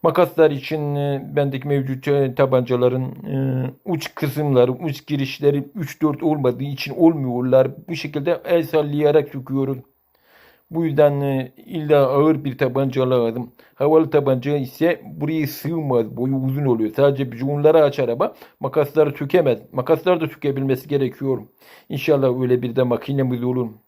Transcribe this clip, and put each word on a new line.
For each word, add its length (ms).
Makaslar 480
için, 440
e, 400
bendeki 320
mevcut, 400
e, 280
tabancaların, 680
e, 320
uç 300
kısımları, 560
uç 360
girişleri 560
üç 260
dört 220
olmadığı 400
için 320
olmuyorlar. 720
Bu 60
şekilde 500
el 180
sallayarak 680
söküyoruz. 480
Bu 140
yüzden, 360
e, 360
illa 500
ağır 360
bir 140
tabanca 520
lazım. 420
Havalı 340
tabanca 480
ise 480
buraya 420
sığmaz, 680
boyu 180
uzun 300
oluyor. 300
Sadece 360
bijonları 520
açar 260
ama 240
makasları 580
sökemez. 420
Makasları 500
da 60
sökebilmesi 600
gerekiyor. 540
İnşallah 520
öyle 200
bir 140
de 80
makinemiz 600
olur. 240